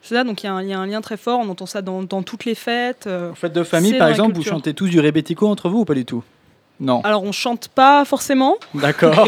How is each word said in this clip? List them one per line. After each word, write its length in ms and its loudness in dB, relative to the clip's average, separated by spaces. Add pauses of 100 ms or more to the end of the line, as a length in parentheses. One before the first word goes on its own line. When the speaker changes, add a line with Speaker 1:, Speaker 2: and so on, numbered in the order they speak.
Speaker 1:
cela, 220 -2
donc 180 -8
il 40 -8
y 20 -6
a 40 -4
un, 100 -4
il 60 -8
y 60 -6
a 40 -6
un 80 -6
lien 140 -6
très 160 -10
fort. 260 -2
On 60 -6
entend 180 -10
ça 160 -10
dans, 200 -6
dans 200 -6
toutes 220 -12
les 100 -2
fêtes, 520 -6
euh, 260 -6
Speaker 2:
En 20 -14
fête 200 -6
de 100 0
famille, 280 2
Speaker 1:
c'est 60 2
Speaker 2:
par 100 6
Speaker 1:
dans 20 6
la 40 4
Speaker 2:
exemple, 200 2
vous 80 -4
Speaker 1:
culture. 140 -2
Speaker 2:
chantez 180 -4
tous 140 -2
du 120 4
rebetiko 480 0
entre 220 -2
vous 100 0
ou 60 2
pas 80 0
du 100 -2
tout ? 180 -8 (560)
Non. 260 0
Speaker 1:
Alors, 180 2
on 100 -6
chante 360 -6
pas 360 6
forcément. 520 0 (180)
Speaker 2:
D'accord, 540 4